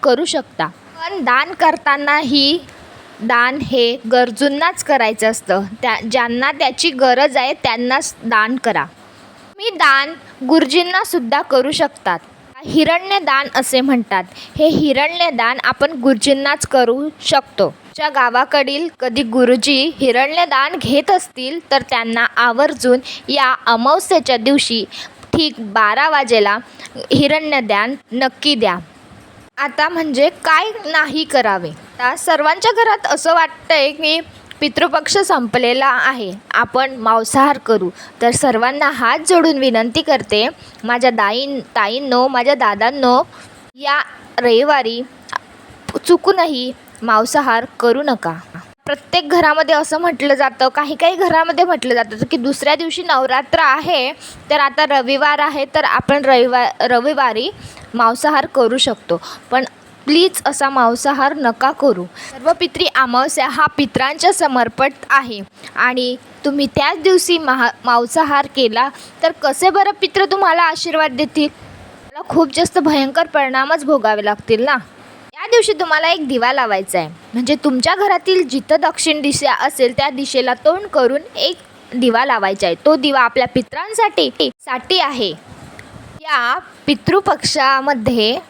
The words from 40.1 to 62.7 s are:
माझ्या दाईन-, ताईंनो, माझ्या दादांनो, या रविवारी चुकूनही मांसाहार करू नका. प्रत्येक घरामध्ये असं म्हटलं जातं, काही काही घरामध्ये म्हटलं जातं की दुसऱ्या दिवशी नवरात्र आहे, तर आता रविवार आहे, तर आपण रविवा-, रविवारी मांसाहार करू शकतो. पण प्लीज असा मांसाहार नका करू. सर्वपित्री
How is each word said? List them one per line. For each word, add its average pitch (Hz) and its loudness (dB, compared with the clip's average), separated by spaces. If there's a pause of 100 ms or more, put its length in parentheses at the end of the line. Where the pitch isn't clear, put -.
माझ्या 240 0
दाईन-, 233 -2
ताईंनो, 247 -2
माझ्या 254 0
दादांनो, 247 2 (520)
या 285 -2 (380)
रविवारी 240 2 (1040)
चुकूनही 302 0 (300)
मांसाहार 233 0 (140)
करू 240 2
नका. 226 -4 (520)
प्रत्येक 294 -4
घरामध्ये 311 2
असं 311 0
म्हटलं 285 0
जातं, 269 0
काही 294 -2
काही 349 2
घरामध्ये 330 2
म्हटलं 254 0
जातं 220 -2 (140)
की 330 0
दुसऱ्या 277 0
दिवशी 330 -6
नवरात्र 269 0
आहे, 285 0 (380)
तर 294 2
आता 277 2
रविवार 277 0
आहे, 294 -2 (100)
तर 302 2
आपण 277 0
रविवा-, 247 4 (100)
रविवारी 254 0 (440)
मांसाहार 240 2
करू 247 0
शकतो. 196 -2 (280)
पण 254 0 (420)
प्लीज 349 2
असा 285 -2
मांसाहार 269 0
नका 262 0
करू. 214 0
सर्वपित्री 311 -4